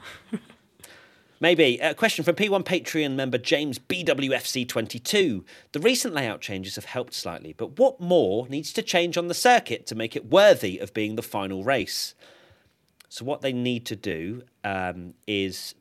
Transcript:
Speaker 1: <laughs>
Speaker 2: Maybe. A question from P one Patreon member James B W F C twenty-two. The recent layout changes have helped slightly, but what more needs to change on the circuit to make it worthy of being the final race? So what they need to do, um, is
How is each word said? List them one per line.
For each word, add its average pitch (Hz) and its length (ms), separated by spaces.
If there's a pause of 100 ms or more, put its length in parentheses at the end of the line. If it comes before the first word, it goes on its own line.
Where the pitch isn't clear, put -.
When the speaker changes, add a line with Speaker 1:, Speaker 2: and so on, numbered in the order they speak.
(320)
Speaker 1:
<laughs> - 0 (1080)
Speaker 2:
Maybe. 160 400
A 151 160
question 196 280
from 170 120
P 202 140
one 196 140
Patreon 151 520
member 131 240
James 143 400
B 180 240
W 135 280
F 120 140
C 127 180
twenty-two. 120 800 (280)
The 147 80
recent 233 340
layout 127 260
changes 98 360
have 104 100
helped 123 300
slightly, 82 360
but 135 280
what 262 200
more 127 480
needs 143 260
to 220 100
change 175 340
on 175 100
the 175 60
circuit 233 540
to 117 80
make 113 200
it 127 100
worthy 131 520
of - 160
being 107 220
the 113 80
final 95 400
race? - 500 (960)
So - 160
what 139 160
they 135 120
need 123 340
to 113 80
do, 101 480 (200)
um, 90 520 (100)
is 98 560